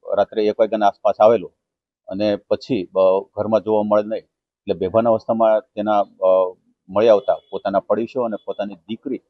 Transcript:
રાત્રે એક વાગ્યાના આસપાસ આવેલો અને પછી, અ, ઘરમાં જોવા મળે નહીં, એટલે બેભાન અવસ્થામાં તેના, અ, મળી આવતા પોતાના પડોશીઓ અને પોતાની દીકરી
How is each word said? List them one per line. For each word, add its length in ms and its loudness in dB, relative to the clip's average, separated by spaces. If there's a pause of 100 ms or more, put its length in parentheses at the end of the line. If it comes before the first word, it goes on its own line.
(180)
રાત્રે 300 0
એક 120 -2
વાગ્યાના 280 0
આસપાસ 320 0
આવેલો 320 4 (560)
અને 280 -2
પછી, 480 -6
અ, 160 -6 (360)
ઘરમાં 260 -2
જોવા 220 -2
મળે 200 2
નહીં, 180 -2
એટલે 520 -12
બેભાન 340 0
અવસ્થામાં 520 0
તેના, 420 -2
અ, 520 0 (360)
મળી 180 2
આવતા 300 2 (120)
પોતાના 300 -4
પડોશીઓ 440 -4
અને 120 -6 (100)
પોતાની 300 -10
દીકરી 420 -10 (120)